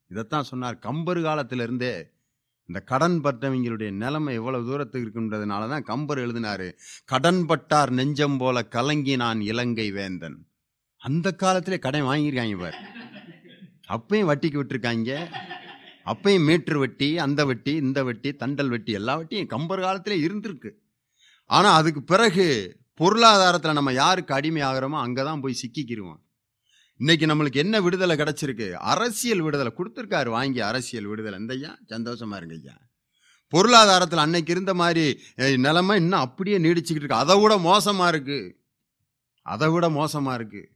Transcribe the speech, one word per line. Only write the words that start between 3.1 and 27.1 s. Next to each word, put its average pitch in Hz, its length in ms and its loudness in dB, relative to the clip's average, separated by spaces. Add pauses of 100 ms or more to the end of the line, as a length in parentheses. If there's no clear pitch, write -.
பட்டவங்களுடைய 120 680 -2
நிலைமை 135 420 -4
எவ்வளவு 120 320 -6
தூரத்துக்கு 127 440 -6
இருக்குன்றதுனால 107 600 -6
தான் 147 140 -6
கம்பர் 139 340 -4
எழுதினாரு, 110 540 -6 (340)
"கடன் 165 400 2
பட்டார் 147 440 2
நெஞ்சம் 139 480 0
போல 127 260 0
கலங்கி 135 520 -2
நான் 113 260 -2
இலங்கை 110 500 -4
வேந்தன்." 92 560 -10 (500)
அந்த 165 340 -2
காலத்திலே 185 480 0
கடன் 139 240 -2
வாங்கியிருக்காங்க 127 560 -2
பாரு. 85 180 -8 (1120)
அப்பயும் 180 380 0
வட்டிக்கு 147 340 0
விட்டுருக்காங்க, 123 680 -4 (760)
அப்பயும் 175 400 2
மீட்டர் 156 320 2
வட்டி, 139 400 -2
அந்த 147 280 0
வட்டி, 131 280 -2
இந்த 139 300 -2
வட்டி, 123 260 -6
தண்டல் 139 380 -4
வட்டி, 117 240 -4
எல்லா 107 240 -2
வட்டியும் 165 320 -6
கம்பர் 165 320 -4
காலத்திலே 185 480 -2
இருந்திருக்கு. 196 440 -8 (760)
ஆனா 175 260 6
அதுக்கு 156 320 4
பிறகு 170 760 2 (220)
பொருளாதாரத்துல 185 760 6
நம்ம 139 200 2
யாருக்கு 151 400 2
அடிமை 151 280 -2
ஆகிறோமோ 135 440 -2
அங்கதான் 135 360 -4
போய் 131 200 -4
சிக்கிக்கிருவோம். 113 680 -10 (680)
இன்னைக்கு 156 280 4